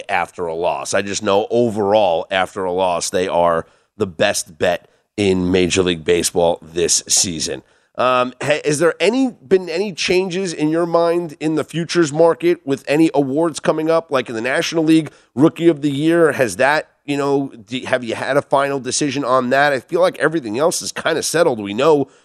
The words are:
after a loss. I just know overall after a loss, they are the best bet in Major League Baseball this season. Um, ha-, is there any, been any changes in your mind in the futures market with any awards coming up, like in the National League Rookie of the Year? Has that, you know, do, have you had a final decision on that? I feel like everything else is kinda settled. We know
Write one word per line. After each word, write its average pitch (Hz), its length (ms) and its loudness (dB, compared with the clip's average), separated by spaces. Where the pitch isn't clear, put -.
after 87 380 -4
a 80 60 -6
loss. 80 400 -4
I 101 80 0
just 101 220 -6
know 101 260 2
overall 107 800 2
after 92 360 -2
a 90 60 -4
loss, 90 380 -2
they 92 180 -2
are 85 380 0
the 104 120 -2
best 95 500 -2
bet 90 320 -2
in 92 360 0
Major 92 320 2
League 87 200 0
Baseball 85 580 0
this 82 460 -2
season. 76 560 -4
Um, 127 460 0
ha-, 147 240 0
is 147 140 0
there 160 200 2
any, 240 320 2
been 180 380 -2
any 185 240 -4
changes 185 580 -2
in 151 180 -2
your 170 180 0
mind 170 520 0
in 156 160 -2
the 143 80 0
futures 165 480 -2
market 165 540 2
with 135 220 -4
any 160 260 2
awards 143 460 0
coming 156 300 0
up, 165 220 0
like 131 180 -2
in 120 60 -8
the 110 60 -4
National 156 420 -2
League 160 280 2
Rookie 160 320 2
of 147 160 2
the 147 80 0
Year? 160 400 2
Has 117 240 -2
that, 139 340 0
you 143 100 -4
know, 139 340 0
do, 117 360 -12
have 123 180 -2
you 113 120 -4
had 123 200 -4
a 143 60 4
final 139 380 0
decision 131 440 -4
on 123 280 2
that? 143 220 4
I 131 60 -2
feel 165 220 -2
like 180 160 0
everything 131 400 -2
else 165 240 0
is 98 100 -10
kinda 151 300 -2
settled. 151 380 0
We 101 160 -6
know 143 340 4